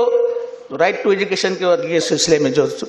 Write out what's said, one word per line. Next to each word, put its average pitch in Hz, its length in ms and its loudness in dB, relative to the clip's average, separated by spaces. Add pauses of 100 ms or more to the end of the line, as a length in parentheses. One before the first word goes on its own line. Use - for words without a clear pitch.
(720)
right 180 300 0
to 202 120 2
education 190 420 -2
के - 80 -4
और 170 220 2
ये 165 140 0
सिलसिले 151 380 2
में 135 140 2
जो 139 140 2 (220)